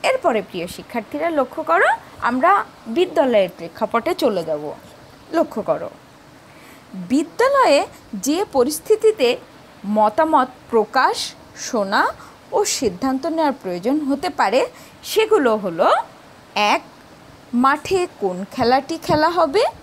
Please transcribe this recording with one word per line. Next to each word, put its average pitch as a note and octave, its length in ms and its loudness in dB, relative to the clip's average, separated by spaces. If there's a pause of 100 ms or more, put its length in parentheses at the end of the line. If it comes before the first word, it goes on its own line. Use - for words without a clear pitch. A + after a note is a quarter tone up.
এরপরে F4 300 0 (100)
প্রিয় F3 260 -8
শিক্ষার্থীরা, C4 520 -8 (120)
লক্ষ্য B3+ 220 -4 (100)
করো G#4+ 180 4 (400)
আমরা C4 220 2 (440)
বিদ্যালয়ের C4 640 2
প্রেক্ষাপটে A3+ 540 -4 (120)
চলে G3+ 260 0
যাব। D3+ 140 -4 (760)
লক্ষ্য D4+ 320 -2
করো, - 200 -4 (1200)
বিদ্যালয়ে F#4+ 680 4 (480)
যে D4+ 100 2 (180)
পরিস্থিতিতে D4+ 720 2 (680)
মতামত C4 520 2 (220)
প্রকাশ, B3+ 460 2 (500)
শোনা G#3 340 -2 (560)
ও - 20 4 (200)
সিদ্ধান্ত C4 440 -2 (120)
নেওয়ার D4+ 260 0
প্রয়োজন F#3 340 -4 (140)
হতে C#4+ 200 -2 (100)
পারে A#3 220 2 (500)
সেগুলো G#4+ 400 4 (120)
হলো, F3 240 0 (840)
এক, - 80 0 (840)
মাঠে D4+ 360 0 (220)
কোন F3+ 160 -2 (160)
খেলাটি C4 420 0 (120)
খেলা D#4 300 2
হবে E4 260 2 (200)